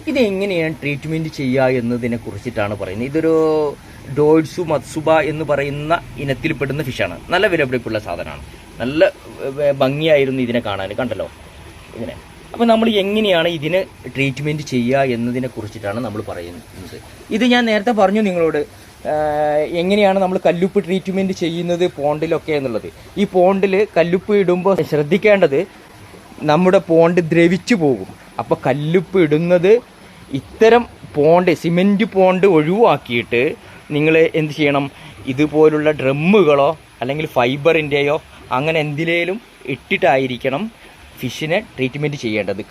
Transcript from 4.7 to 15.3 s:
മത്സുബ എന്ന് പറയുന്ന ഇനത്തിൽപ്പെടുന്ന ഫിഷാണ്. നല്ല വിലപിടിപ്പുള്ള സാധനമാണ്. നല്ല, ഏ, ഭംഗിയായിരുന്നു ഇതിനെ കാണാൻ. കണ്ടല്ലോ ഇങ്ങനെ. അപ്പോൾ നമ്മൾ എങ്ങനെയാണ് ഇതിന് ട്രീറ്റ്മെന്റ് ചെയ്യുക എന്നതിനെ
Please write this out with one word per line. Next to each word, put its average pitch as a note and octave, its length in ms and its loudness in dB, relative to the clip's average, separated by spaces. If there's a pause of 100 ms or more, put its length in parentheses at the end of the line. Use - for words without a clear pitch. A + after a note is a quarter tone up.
മത്സുബ D3 380 -4 (220)
എന്ന് D3+ 200 -6
പറയുന്ന D3 420 -2 (300)
ഇനത്തിൽപ്പെടുന്ന C#3 680 -4
ഫിഷാണ്. F#2 280 -6 (160)
നല്ല F#3+ 200 2
വിലപിടിപ്പുള്ള B2 540 -2
സാധനമാണ്. D#2 360 -10 (380)
നല്ല, C#3+ 200 -2 (640)
ഏ, - 20 4 (140)
ഭംഗിയായിരുന്നു C#3 680 2
ഇതിനെ A#2+ 220 0
കാണാൻ. G2 200 -6 (120)
കണ്ടല്ലോ G#2 260 -4 (720)
ഇങ്ങനെ. - 180 -10 (380)
അപ്പോൾ A#3 180 0
നമ്മൾ A3+ 160 4 (160)
എങ്ങനെയാണ് G3 540 0
ഇതിന് D#3 220 -2 (360)
ട്രീറ്റ്മെന്റ് C#3 560 -4
ചെയ്യുക B2+ 280 0 (160)
എന്നതിനെ B2 400 -4